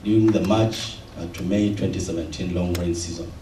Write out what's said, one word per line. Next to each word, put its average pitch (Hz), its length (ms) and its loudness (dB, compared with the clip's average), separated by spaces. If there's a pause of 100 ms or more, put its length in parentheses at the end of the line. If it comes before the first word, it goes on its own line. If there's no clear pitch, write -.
during 110 220 6
the 104 160 6
March, 110 560 2 (200)
uh, 85 100 -8
to - 160 -10
May 101 300 2
twenty 90 240 -2
seventeen 85 560 -4
long 87 200 0
rain 87 200 0
season. 85 480 -8